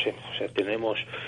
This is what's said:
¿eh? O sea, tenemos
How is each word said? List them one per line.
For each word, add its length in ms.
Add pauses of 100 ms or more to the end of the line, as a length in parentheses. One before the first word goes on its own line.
¿eh? 120 (180)
O 60
sea, 80
tenemos 500 (300)